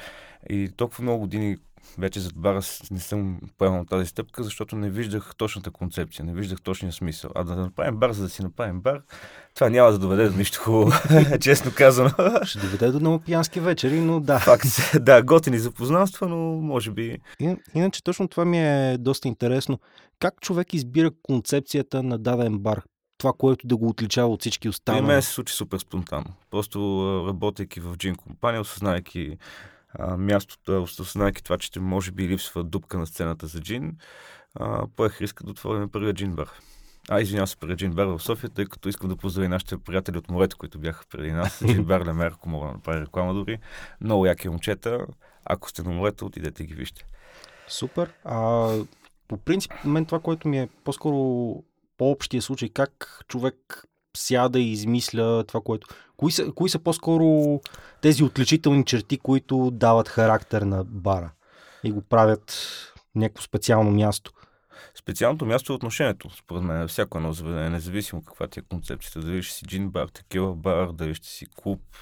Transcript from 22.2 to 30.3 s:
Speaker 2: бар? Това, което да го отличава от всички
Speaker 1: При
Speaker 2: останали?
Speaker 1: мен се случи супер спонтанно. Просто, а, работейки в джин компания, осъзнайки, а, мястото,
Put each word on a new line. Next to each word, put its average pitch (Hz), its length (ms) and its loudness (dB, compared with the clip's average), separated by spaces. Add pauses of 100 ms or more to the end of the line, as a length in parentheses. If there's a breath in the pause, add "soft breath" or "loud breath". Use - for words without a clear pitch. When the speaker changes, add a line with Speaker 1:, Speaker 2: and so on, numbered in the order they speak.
Speaker 2:
бар? 104 220 -2 (360)
Това, 131 200 2
което 131 300 2
да 117 100 2
го 113 120 2
отличава 113 440 0
от 98 60 -2
всички - 280 -6
Speaker 1:
При - 20 -2
Speaker 2:
останали? 110 360 0
Speaker 1:
мен 143 160 6
се - 100 -2
случи - 220 -8
супер - 260 -6
спонтанно. 82 540 -8 (180)
Просто, 101 480 -2
а, 95 280 0
работейки 98 520 -4
в 87 180 -8
джин 92 180 -4
компания, 113 460 -4
осъзнайки, 87 760 -4 (640 loud breath)
а, 90 180 -4
мястото, 98 540 -2